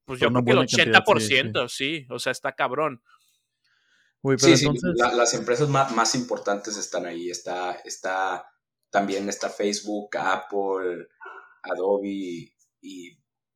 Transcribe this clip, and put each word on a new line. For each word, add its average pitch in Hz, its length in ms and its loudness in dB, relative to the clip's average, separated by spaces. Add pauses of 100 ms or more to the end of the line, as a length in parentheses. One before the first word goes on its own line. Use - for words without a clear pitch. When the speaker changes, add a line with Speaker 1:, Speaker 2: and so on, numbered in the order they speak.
Speaker 1:
pues, 131 140 -10
yo 147 100 4
Speaker 2:
Pero - 20 0
una 123 100 4
Speaker 1:
creo 120 40 4
que 117 60 4
el 127 60 8
Speaker 2:
buena - 100 4
cantidad, - 20 -4
sí, - 80 0
sí. - 140 6
Speaker 1:
ochenta - 140 6
por 127 180 6
ciento, 123 460 0
sí. 139 420 -6
O 123 80 -6
sea, 131 140 -2
está - 200 -6
cabrón. 135 480 -2 (1200)
Speaker 2:
Uy, 135 180 2
pero 139 80 6
Speaker 3:
Sí, 165 80 10
sí, 143 100 4
Speaker 2:
entonces - 300 0
Speaker 3:
la, 120 180 2
las 120 200 2
empresas 143 340 0
ma-, 135 220 2
más 113 240 2
importantes 104 640 -4
están 90 300 -6
ahí. 87 240 -8
Está, 90 420 -6 (120)
está, 95 600 -4 (440)
también 101 380 -2
está 98 200 -4
Facebook, 104 680 -4
Apple, 95 880 -4 (560)
Adobe 95 880 -4 (280)
y 90 380 -18 (380)